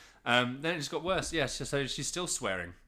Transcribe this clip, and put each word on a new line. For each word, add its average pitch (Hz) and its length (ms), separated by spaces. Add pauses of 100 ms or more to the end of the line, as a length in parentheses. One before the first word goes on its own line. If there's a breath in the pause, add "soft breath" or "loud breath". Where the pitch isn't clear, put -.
(260 loud breath)
Um, 123 360
then 165 140
it - 20
just 139 140
got 160 120
worse. 175 300
Yeah, 156 140
so, - 180
so 139 200
she's 131 220
still 220 200
swearing 92 460 (140)